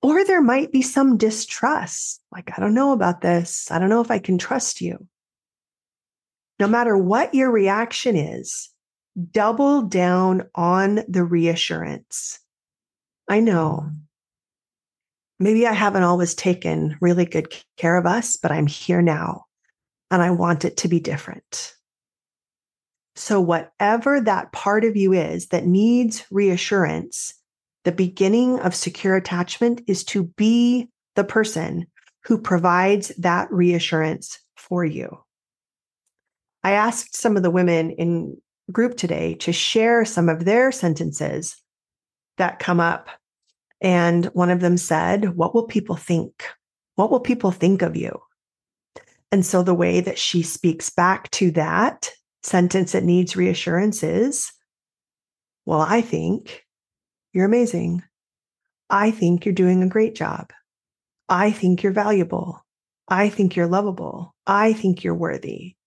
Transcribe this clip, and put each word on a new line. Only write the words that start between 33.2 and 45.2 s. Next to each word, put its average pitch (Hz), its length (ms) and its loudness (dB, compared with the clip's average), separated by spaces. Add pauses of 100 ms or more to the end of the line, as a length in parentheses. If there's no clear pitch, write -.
reassurance 170 840 0 (180)
for 180 260 -6
you. 151 400 -8 (1400)
I 190 80 2
asked 220 420 -2
some 214 220 0
of 190 60 0
the 175 80 2
women 170 400 2
in 165 500 -4 (320)
group 240 240 0
today 165 440 -4
to 170 120 -4
share 226 540 2
some 170 240 0
of 165 160 -2
their 247 260 2
sentences 160 840 -4 (840)
that 180 220 -2
come 175 200 0
up. 170 300 -2 (720)
And 175 440 4
one 180 220 0
of 180 120 2
them 175 180 2
said, 175 580 -2